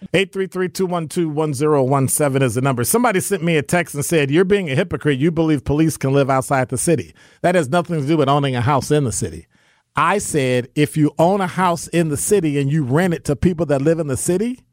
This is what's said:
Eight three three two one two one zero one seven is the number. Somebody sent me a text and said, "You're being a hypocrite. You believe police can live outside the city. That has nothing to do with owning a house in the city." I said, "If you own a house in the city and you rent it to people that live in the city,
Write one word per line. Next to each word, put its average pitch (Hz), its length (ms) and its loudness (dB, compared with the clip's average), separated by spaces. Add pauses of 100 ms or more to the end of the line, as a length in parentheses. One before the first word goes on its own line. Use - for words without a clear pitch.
(120)
Eight 190 220 0
three 190 120 -4
three 185 220 -4
two - 160 -6
one 175 240 -4
two 165 220 -4
one 151 240 -2
zero 147 280 2
one 135 260 2
seven 135 340 0
is 120 140 0
the 131 40 -2
number. 127 240 0
Somebody 220 360 0
sent 196 220 -4
me 170 140 0
a 147 60 2
text - 320 -2
and 143 100 -6
said, 147 260 2
"You're 165 140 4
being 196 240 0
a 135 60 -4
hypocrite. 147 440 -2
You 151 120 0
believe 156 340 0
police 151 320 0
can 135 160 -2
live 139 160 4
outside 131 400 0
the 131 80 -6
city. 117 380 -2 (260)
That 175 140 2
has 160 160 0
nothing 170 320 0
to 131 40 -4
do 160 120 2
with 135 100 2
owning 139 260 2
a 123 60 -2
house 127 300 0
in 151 140 2
the 113 80 -2
city." 82 340 -8 (500)
I 170 220 2
said, 127 560 -2
"If 147 240 0
you 147 200 2
own 185 220 4
a 196 60 -2
house 170 400 -2
in 165 240 0
the 143 80 -2
city 160 420 0
and 139 100 0
you 151 140 0
rent 160 300 2
it 143 100 -8
to 147 100 0
people 170 320 0
that 139 140 2
live 156 180 2
in 165 80 -4
the 127 120 -2
city, 220 420 -2 (120)